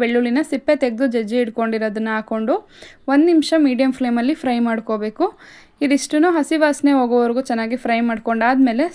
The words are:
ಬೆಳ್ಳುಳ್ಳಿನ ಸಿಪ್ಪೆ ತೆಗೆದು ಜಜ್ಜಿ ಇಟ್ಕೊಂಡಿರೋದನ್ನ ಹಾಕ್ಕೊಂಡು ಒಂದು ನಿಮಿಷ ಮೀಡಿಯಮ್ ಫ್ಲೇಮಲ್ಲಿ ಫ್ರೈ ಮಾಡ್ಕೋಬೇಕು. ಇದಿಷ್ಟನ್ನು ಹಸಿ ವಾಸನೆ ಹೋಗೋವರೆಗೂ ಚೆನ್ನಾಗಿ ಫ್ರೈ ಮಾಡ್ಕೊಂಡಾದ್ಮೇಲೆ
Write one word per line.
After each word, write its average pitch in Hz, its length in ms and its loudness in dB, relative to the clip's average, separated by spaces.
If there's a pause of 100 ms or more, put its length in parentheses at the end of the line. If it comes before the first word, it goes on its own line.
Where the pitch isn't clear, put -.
ಬೆಳ್ಳುಳ್ಳಿನ 240 380 0 (100)
ಸಿಪ್ಪೆ 294 320 0
ತೆಗೆದು 247 320 0
ಜಜ್ಜಿ 226 280 -2
ಇಟ್ಕೊಂಡಿರೋದನ್ನ 220 720 -4
ಹಾಕ್ಕೊಂಡು 220 400 -2 (580)
ಒಂದು 294 180 6
ನಿಮಿಷ 320 220 2 (140)
ಮೀಡಿಯಮ್ 254 320 2
ಫ್ಲೇಮಲ್ಲಿ 240 440 0
ಫ್ರೈ 247 140 0 (120)
ಮಾಡ್ಕೋಬೇಕು. 220 580 -4 (580)
ಇದಿಷ್ಟನ್ನು 294 520 0
ಹಸಿ 311 260 -2
ವಾಸನೆ 285 360 2
ಹೋಗೋವರೆಗೂ 240 520 0
ಚೆನ್ನಾಗಿ 226 340 -4
ಫ್ರೈ 233 140 0 (100)
ಮಾಡ್ಕೊಂಡಾದ್ಮೇಲೆ 233 760 0 (100)